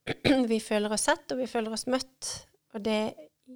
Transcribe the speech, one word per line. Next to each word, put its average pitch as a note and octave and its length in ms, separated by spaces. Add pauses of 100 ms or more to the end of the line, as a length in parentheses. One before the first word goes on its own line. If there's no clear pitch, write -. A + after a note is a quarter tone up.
<clears throat> C4 420
Vi A3+ 120
føler G#3 320
oss G#3 100
sett, - 300
og C4 60
vi B3+ 80
føler A3 260
oss A3 140
møtt, - 440 (440)
og G#3+ 80
det G#3+ 320 (420)